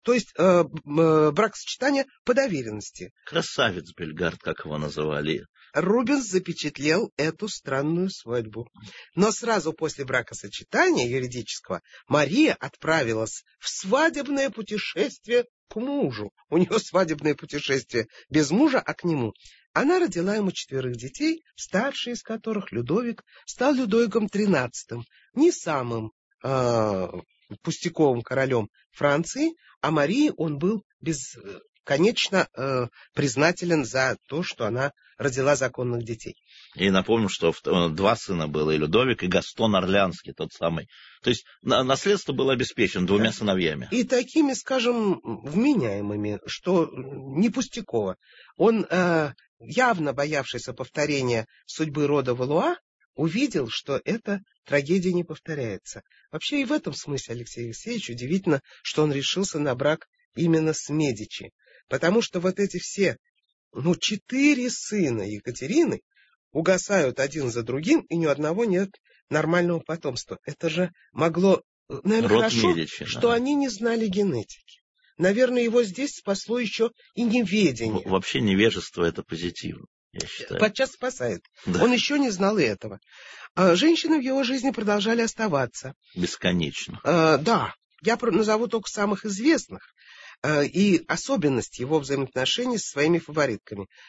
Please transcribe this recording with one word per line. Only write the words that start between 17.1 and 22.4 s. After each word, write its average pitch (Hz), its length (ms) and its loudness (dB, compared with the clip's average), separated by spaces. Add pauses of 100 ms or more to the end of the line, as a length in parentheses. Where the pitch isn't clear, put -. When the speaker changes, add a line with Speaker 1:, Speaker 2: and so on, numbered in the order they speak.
Speaker 1:
путешествие 135 720 -4 (200)
без 143 220 2
мужа, 254 300 4
а - 140 -6
к - 100 -12
нему. 139 280 0 (400)
Она 302 280 2
родила 196 340 0
ему 208 160 0
четверых 131 460 -6
детей, 294 480 -6 (100)
старший 240 600 -4
из - 100 -10
которых, 220 480 -6